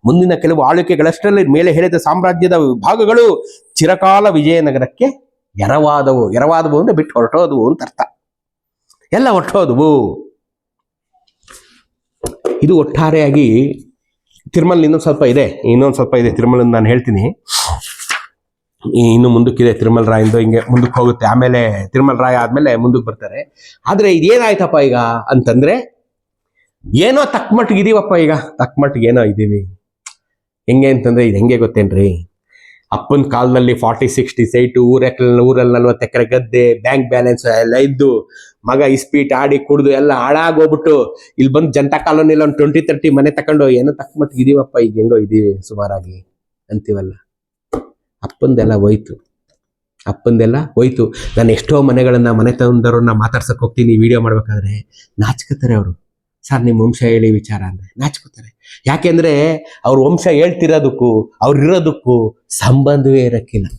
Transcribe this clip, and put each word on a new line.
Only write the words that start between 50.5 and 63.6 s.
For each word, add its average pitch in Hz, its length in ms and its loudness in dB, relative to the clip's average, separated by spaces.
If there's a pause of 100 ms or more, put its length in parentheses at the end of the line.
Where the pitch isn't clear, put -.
ಹೋಯ್ತು. 120 380 0 (240)
ನಾನು 113 140 2
ಎಷ್ಟೋ 143 300 0
ಮನೆಗಳನ್ನ, 123 500 2
ಮನೆ 113 200 0
ತಂದವ್ರನ್ನ 120 580 0
ಮಾತಾಡ್ಸಕ್ 117 500 -2
ಹೋಗ್ತೀನಿ 117 380 0
ವಿಡಿಯೋ 117 240 2
ಮಾಡ್ಬೇಕಾದ್ರೆ 104 840 -6 (120)
ನಾಚ್ಕೋತಾರೆ 123 540 -4
ಅವರು, 95 200 -2 (500)
"ಸರ್, 131 180 -4
ನಿಮ್ 117 200 0
ವಂಶ 120 220 0
ಹೇಳಿ 113 280 2
ವಿಚಾರ" 104 300 -4
ಅಂದ್ರೆ 95 360 -12
ನಾಚ್ಕೋತಾರೆ. - 600 -10 (300)
ಯಾಕೆಂದ್ರೆ 160 680 0 (280)
ಅವ್ರ 135 140 2
ವಂಶ 170 280 0
ಹೇಳ್ತಿರೋದಕ್ಕೂ 147 1120 0
ಅವ್ರು 135 220 2
ಇರೋದಕ್ಕೂ 147 840 -2
ಸಂಬಂಧವೇ 135 760 0
ಇರಕ್ಕಿಲ್ಲ. 113 420 -4 (140)